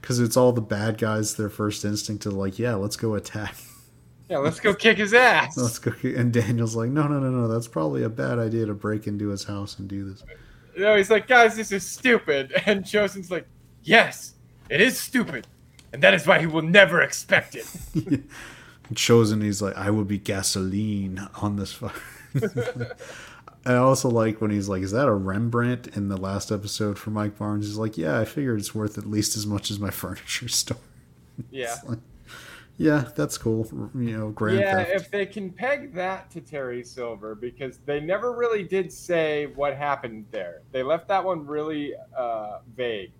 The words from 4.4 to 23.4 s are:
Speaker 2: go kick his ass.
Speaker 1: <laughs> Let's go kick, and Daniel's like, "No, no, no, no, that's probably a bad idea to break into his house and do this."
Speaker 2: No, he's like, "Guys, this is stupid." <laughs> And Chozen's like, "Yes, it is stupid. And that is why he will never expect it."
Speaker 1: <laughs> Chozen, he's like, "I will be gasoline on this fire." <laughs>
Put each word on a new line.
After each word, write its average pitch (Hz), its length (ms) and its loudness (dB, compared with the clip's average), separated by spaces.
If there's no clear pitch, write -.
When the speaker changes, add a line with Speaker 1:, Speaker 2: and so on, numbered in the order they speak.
Speaker 2:
go 208 120 4
kick 214 240 4
his 202 160 0
ass. 226 440 6
Speaker 1:
<laughs> - 0 -
Let's 120 220 0
go - 120 -2
kick, 131 240 -4
and 120 160 2
Daniel's 117 460 2
like, 113 120 0
"No, 147 200 2
no, 143 100 2
no, 131 120 0
no, 120 180 0
that's 117 180 -2
probably 147 360 -2
a 117 60 0
bad 127 300 -2
idea 113 260 0
to 104 80 -4
break 107 340 -4
into 104 200 -4
his 101 160 -4
house 101 340 -8
and 98 120 -10
do 98 200 -6
this." 95 140 -16
Speaker 2:
No, 208 180 6
he's 196 140 4
like, 220 180 4
"Guys, 233 300 8
this 214 160 -4
is 196 120 -4
stupid." 143 760 2
<laughs> - 60 -4
And 202 200 2
Chozen's 196 440 0
like, 170 160 -6
"Yes, 185 520 2
it 139 100 0
is 247 180 4
stupid. 151 480 -4
And 139 120 -2
that 196 100 10
is 151 140 2
why 175 100 8
he 160 80 2
will 160 160 0
never 170 400 8
expect - 540 0
it." 117 100 -12
Speaker 1:
<laughs> 151 260 0
Chozen, 110 480 6
he's 104 180 0
like, 101 160 -2
"I 101 140 -2
will 107 160 2
be 101 140 -2
gasoline 98 1080 -2
on 104 140 0
this 98 180 -6
fire." - 180 -8
<laughs> 120 600 -4